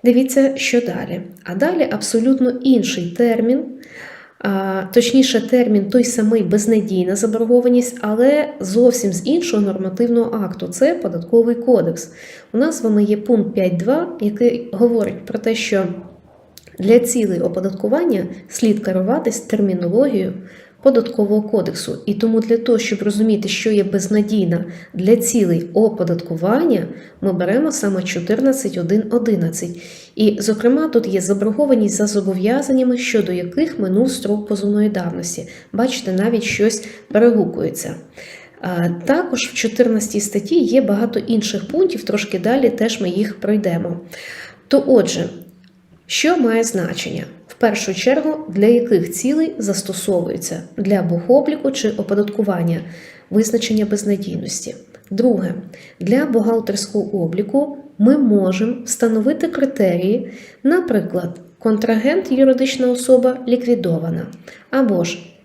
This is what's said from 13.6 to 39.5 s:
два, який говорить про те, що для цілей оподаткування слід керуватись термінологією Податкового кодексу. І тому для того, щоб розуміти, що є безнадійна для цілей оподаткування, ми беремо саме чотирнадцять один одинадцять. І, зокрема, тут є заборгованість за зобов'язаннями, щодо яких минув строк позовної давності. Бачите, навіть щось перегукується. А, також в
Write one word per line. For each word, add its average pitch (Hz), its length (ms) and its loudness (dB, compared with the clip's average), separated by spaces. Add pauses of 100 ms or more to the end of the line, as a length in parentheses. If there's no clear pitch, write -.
два, 269 440 -2
який 233 520 0
говорить 233 540 0
про - 120 -8
те, 226 160 0
що 196 300 -2 (920)
для 214 200 6
цілей 214 420 0
оподаткування 190 840 -2 (220)
слід 214 320 2
керуватись 196 600 -2
термінологією 196 920 0 (500)
Податкового 214 600 2
кодексу. - 640 -4
І 208 80 0
тому 226 260 2
для 226 160 2
того, 226 220 2
щоб 214 240 -4
розуміти, 208 460 0
що - 220 -2
є 202 140 2
безнадійна 196 800 0 (300)
для 190 220 4
цілей 185 580 0
оподаткування, 196 1120 0 (340)
ми 190 120 0
беремо 202 400 0
саме 196 300 -2
чотирнадцять 202 760 -2
один 196 320 0
одинадцять. 180 720 -2 (320)
І, 214 260 2
зокрема, 240 480 2
тут - 180 2
є 190 140 0
заборгованість 208 760 2
за 208 120 0
зобов'язаннями, 240 920 0
щодо 196 340 0
яких 180 460 -4
минув 208 320 2
строк 208 380 -4
позовної 208 400 0
давності. 175 600 -6 (240)
Бачите, 226 400 -2
навіть 208 320 0
щось - 400 -2 (280)
перегукується. 202 840 0 (640)
А, 175 280 -2
також 254 520 0
в - 140 -8